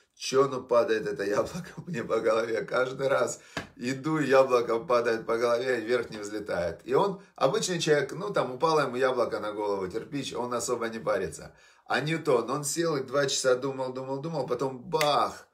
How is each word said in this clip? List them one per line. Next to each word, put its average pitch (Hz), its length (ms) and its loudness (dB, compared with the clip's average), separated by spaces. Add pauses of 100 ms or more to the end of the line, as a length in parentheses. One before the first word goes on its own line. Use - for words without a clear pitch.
(160)
«Чё 135 280 4
оно 131 180 -4
падает, 110 440 4
это 101 180 -4
яблоко 107 440 -2
<laughs> - 180 -16
мне 117 160 -4
по 110 180 0
голове. 113 420 2
Каждый 131 460 -2
раз 131 320 0 (360)
иду, 135 420 -2
и 143 80 0
яблоко 123 520 6
падает 117 480 0
по 113 100 0
голове, 120 440 2
и 107 40 -6
вверх 117 260 0
не 110 80 -10
взлетает». 101 680 -4
И 120 100 -2
он, 185 280 0 (140)
обычный 175 440 0
человек, 147 320 2
ну, 196 180 -8
там 127 240 0
упало 156 260 2
ему 123 160 -2
яблоко 120 440 0
на 104 120 -6
голову, 101 360 -2
кирпич, 127 440 -8
он 120 220 -4
особо 117 340 -2
не 113 100 -8
парится. 92 560 -4 (320)
А 117 140 0
Ньютон, 143 500 2
он 147 140 -2
сел 160 320 -2
и 131 60 -2
два 139 240 0
часа 131 300 2
думал, 131 360 -4
думал, 135 280 -6
думал, 147 260 -4
потом 127 320 -2
бах 139 760 0